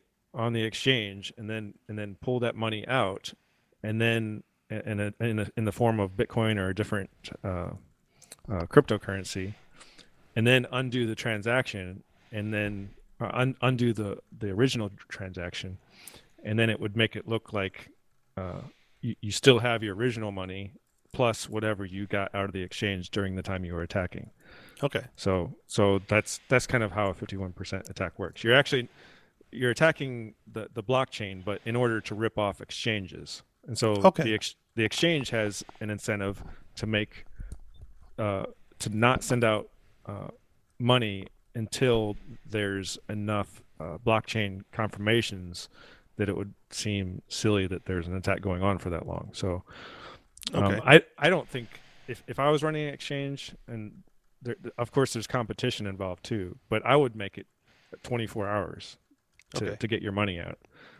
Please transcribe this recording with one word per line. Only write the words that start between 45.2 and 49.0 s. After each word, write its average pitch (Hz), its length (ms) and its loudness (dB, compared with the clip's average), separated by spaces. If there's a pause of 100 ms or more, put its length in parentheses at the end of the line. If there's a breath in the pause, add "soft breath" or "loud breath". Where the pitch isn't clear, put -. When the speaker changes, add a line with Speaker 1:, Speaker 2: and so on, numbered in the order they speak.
Speaker 1:
that 101 120 2
it 98 80 0
would - 160 -6 (180)
seem 98 580 -2
silly 104 380 2
that 87 200 -6
there's 87 200 -2
an 87 100 -4
attack 95 260 0
going 92 200 0
on 98 160 4
for 90 120 -4
that 82 160 -4